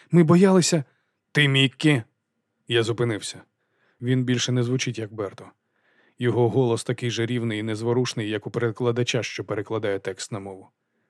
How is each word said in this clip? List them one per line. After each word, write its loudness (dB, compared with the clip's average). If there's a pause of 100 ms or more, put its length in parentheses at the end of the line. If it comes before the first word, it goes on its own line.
(120)
Ми 8
боялися». 4 (480)
«Ти 4
Міккі?» 2 (640)
Я 2
зупинився. -4 (600)
Він 0
більше -2
не 0
звучить, -4
як -10
Берто. -10 (760)
Його 2
голос 0
такий -6
же -4
рівний -4
і -6
незворушний, -4
як -6
у -10
перекладача, -2
що -10
перекладає -4
текст -10
на -8
мову. -16 (420)